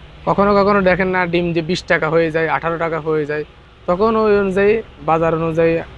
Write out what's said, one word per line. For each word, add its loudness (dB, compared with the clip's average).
কখনো 2
কখনো 2
দেখেন 2
না, -2
ডিম -2
যে -2
বিশ -4
টাকা -2
হয়ে 0
যায়, -2
আঠারো -4
টাকা -4
হয়ে -2
যায়, -6
তখন 0
ওই 2
অনুযায়ী, 2
বাজার 0
অনুযায়ী, 0
এ, -2